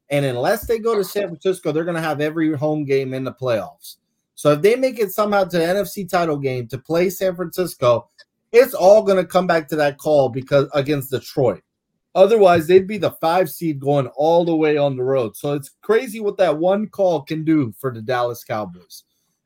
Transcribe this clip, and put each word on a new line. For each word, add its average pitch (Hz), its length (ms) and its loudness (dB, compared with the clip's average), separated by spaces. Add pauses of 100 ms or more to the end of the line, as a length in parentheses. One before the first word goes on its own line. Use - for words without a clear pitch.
(100)
And 143 140 0
unless 139 420 -2
they 226 120 0
go 226 160 -2
to 202 80 0
San 196 260 -4
Francisco, 170 440 -4
they're 160 120 -2
gonna 170 160 -6
have 151 200 -4
every 156 360 -2
home 151 280 -2
game 135 300 -2
in 131 100 -6
the 120 80 -8
playoffs. 107 640 -6 (400)
So 147 160 2
if 151 100 0
they 220 140 4
make 262 220 -2
it 196 140 -2
somehow 208 320 0
to 175 140 -2
the 165 80 2
N 185 100 0
F 196 120 -2
C 202 160 -10
title 170 320 0
game 127 320 -4
to 135 100 -8
play 175 320 0
San 185 260 -4
Francisco, 165 720 -2 (440)
it's 262 220 4
all 202 280 6
gonna 190 240 2
come 185 200 0
back 165 220 0
to 165 80 -4
that 147 220 0
call 147 300 2
because 135 460 0
against 143 360 -2
Detroit. 120 520 -2 (520)
Otherwise, 185 540 6
they'd 190 180 6
be 208 120 -8
the 160 120 -2
five 165 400 0
seed 156 300 -6
going 139 340 0
all 165 300 2
the 165 100 0
way 156 220 2
on 143 200 0
the 127 60 -4
road. 127 320 -2
So 143 200 -6
it's 143 160 -8 (120)
crazy 220 380 -2
what 202 160 -4
that 160 220 2
one 196 280 0
call 180 360 0
can 160 220 -6
do 147 320 0
for 131 160 -6
the 113 100 -12
Dallas 120 420 -4
Cowboys. 95 580 -10 (440)